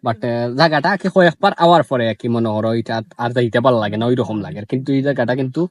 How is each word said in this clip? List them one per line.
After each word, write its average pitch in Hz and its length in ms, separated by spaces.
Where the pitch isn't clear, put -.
But, 113 200
আহ, 120 340
জায়গাটা 156 380
কি 190 180
কয়েকবার 185 380
আওয়ার 170 180
পরে 117 320
কি - 140
মনে 117 200
করো, 110 260
এটা 113 280
আর 120 120
যাইতে 120 300
ভালো 123 200
লাগে 104 160
না, 110 100
ওই 123 160
রকম 107 180
লাগে। 95 200
কিন্তু 131 220
এই 135 100
জায়গাটা 127 380
কিন্তু 131 200